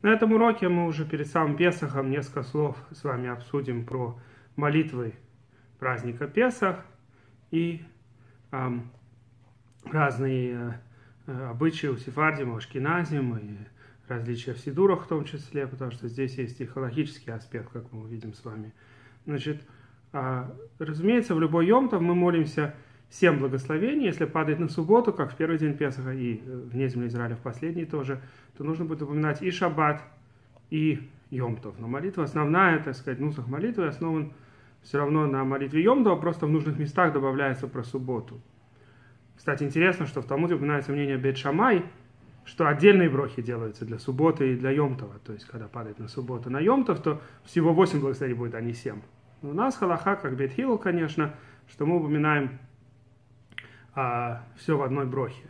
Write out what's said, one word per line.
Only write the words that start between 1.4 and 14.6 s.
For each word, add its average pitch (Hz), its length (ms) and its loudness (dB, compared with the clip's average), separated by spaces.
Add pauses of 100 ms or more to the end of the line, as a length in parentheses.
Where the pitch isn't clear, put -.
Песахом 143 540 0
несколько 139 320 -4
слов 143 340 -2 (140)
с - 140 -20
вами 123 260 -4
обсудим 120 560 -4
про 120 320 -6 (360)
молитвы 147 600 0 (640)
праздника 120 480 -4
Песах 208 580 0 (640)
и, 165 320 -2 (680)
ам, 123 400 -4 (920)
разные, 131 680 0
э, 120 200 -6 (540)
э, 131 240 -8
обычаи 156 360 -2
у 131 100 -2
сефардим, 139 560 -2
у 110 40 -6
ашкеназим 139 840 -2
и 104 180 -12 (520)
различия 120 440 -6
в 117 60 -10
сидурах 175 460 2